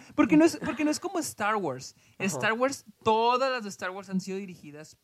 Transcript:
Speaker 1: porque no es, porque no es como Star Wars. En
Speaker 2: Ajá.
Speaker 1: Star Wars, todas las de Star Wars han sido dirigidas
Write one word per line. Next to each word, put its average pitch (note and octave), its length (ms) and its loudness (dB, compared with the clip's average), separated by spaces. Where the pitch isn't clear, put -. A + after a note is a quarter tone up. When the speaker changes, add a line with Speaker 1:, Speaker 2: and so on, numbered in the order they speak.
Speaker 1:
porque D4+ 220 4
no D#4+ 80 8
es, D4+ 180 4
porque D4 220 -4
no D4+ 60 2
es D4+ 80 -4
como F#4 200 -6
Star A3 360 -2
Wars. C#3+ 400 -4
En F#3+ 80 -2
Speaker 2:
Ajá. D#3 100 -2
Speaker 1:
Star G#3+ 160 0
Wars, B3+ 320 -2
todas A#3+ 480 4
las B3 120 -4
de G3+ 60 -8
Star F#3 200 -8
Wars F#3+ 220 -12
han F#3 100 0
sido F#3+ 160 -6
dirigidas D3+ 680 -14